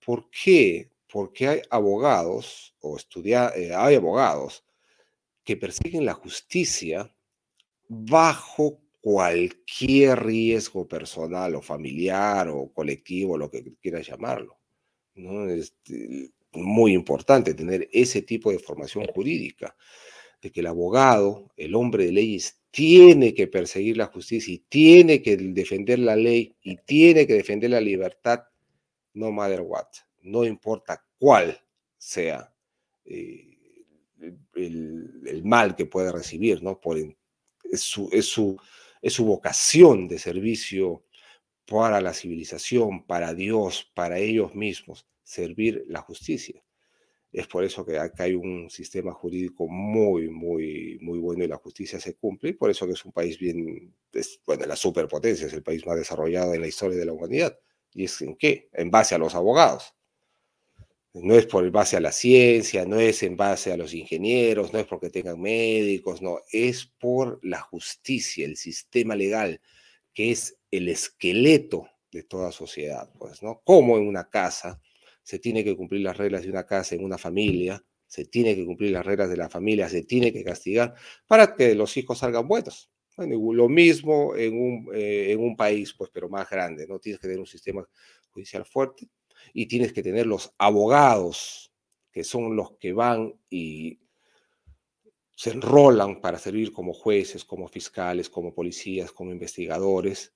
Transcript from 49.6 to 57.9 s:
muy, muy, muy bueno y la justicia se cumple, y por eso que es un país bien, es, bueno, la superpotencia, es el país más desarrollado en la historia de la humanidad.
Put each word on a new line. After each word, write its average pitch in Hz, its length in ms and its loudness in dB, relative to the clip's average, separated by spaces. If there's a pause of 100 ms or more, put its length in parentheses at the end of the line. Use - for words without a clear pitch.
muy, 95 640 -2
muy, 80 720 -8
muy 85 180 -8
bueno 87 240 -4
y 80 60 -4
la 71 80 -8
justicia - 420 -16
se 90 160 -14
cumple, 110 360 -8
y - 20 -10
por 113 160 -2
eso 95 180 -4
que 90 60 -4
es - 100 -10
un 92 80 -20
país 85 260 -6
bien, 85 560 -8 (200)
es, - 320 -8
bueno, 71 200 -4
la 73 120 -8
superpotencia, 82 680 -4
es 73 80 -10
el 78 80 -12
país 80 240 -8
más 85 120 -4
desarrollado 85 560 -2
en 82 80 -4
la 80 60 -6
historia 90 300 -6
de 87 80 -4
la 85 60 -6
humanidad. 104 480 -4 (340)